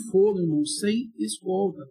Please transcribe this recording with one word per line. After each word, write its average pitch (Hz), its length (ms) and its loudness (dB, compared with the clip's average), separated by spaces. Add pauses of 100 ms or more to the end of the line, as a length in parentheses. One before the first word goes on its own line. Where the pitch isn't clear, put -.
foram, 190 320 4
irmãos, 151 360 0
sem 226 400 -2
escolta, 185 720 -2